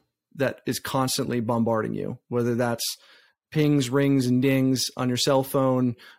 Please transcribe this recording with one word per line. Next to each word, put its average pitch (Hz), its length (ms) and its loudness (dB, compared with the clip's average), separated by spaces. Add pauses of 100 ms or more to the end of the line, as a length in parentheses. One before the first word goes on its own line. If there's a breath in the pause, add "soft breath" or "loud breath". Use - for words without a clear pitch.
(360)
that 131 300 -4
is 123 140 -4
constantly 127 600 -2
bombarding 113 540 0
you, 104 240 -6 (100)
whether 120 260 -2
that's 117 420 -2 (540 soft breath)
pings, 147 400 2
rings, 139 360 2
and 123 140 2
dings 131 460 2 (100)
on 127 120 -2
your 123 100 -2
cell 135 240 2
phone 127 540 0 (220 loud breath)